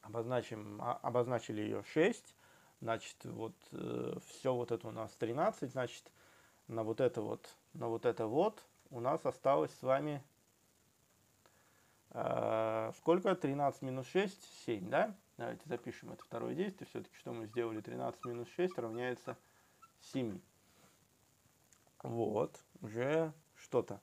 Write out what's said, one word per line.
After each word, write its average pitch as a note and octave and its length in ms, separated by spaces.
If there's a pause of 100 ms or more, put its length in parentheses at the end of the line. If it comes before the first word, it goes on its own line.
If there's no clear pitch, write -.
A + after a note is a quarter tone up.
Обозначим, A2+ 800
а, A#2+ 120 (100)
обозначили A#2+ 560
ее G#2 240
шесть. - 540 (420)
Значит, A2+ 460
вот, A2 300 (180)
э, A#2+ 440 (100)
все - 280
вот A#2+ 160
это A#2 160
у A2 40
нас A2 240
тринадцать, C#3 560
значит, - 380 (600)
на A2+ 140
вот A2 180
это B2 200
вот, A2 320 (200)
на A#2+ 160
вот A2+ 160
это A2+ 220
вот E3 360 (280)
у B2 100
нас C#3 240
осталось C#3 480
с - 100
вами, C#3 400 (1900)
э, A2+ 880
сколько? F#3 380
Тринадцать C#3+ 460
минус C3 260
шесть, F#3+ 340 (240)
семь, G#2 240
да? F#3 240 (240)
Давайте A#2 300
запишем A#2+ 460
это - 100
второе A#2+ 320
действие. F#3+ 320
Все-таки - 300
что B2+ 160
мы A2+ 120
сделали? A2 360
Тринадцать B2 420
минус A#2+ 320
шесть F3+ 220
равняется B2 580 (640)
семи. A2+ 420 (1600)
Вот, A#2 540 (240)
уже C#3+ 520 (240)
что-то. - 460